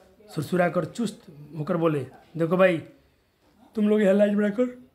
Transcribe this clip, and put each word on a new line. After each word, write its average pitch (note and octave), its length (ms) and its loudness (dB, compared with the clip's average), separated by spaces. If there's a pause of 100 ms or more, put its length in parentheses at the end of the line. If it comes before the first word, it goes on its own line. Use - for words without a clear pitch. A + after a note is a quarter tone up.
(360)
सुरसुराकर F3 500 -2
चुस्त - 360 -8 (360)
होकर D3+ 200 -4
बोले, D3+ 300 0 (300)
"देखो E3 200 0
भाई, F3+ 200 4 (1000)
तुम G#3 140 0
लोग G#3+ 120 2
यहाँ G3 120 4
लाज G3+ 200 4
बनाकर G#3 600 -2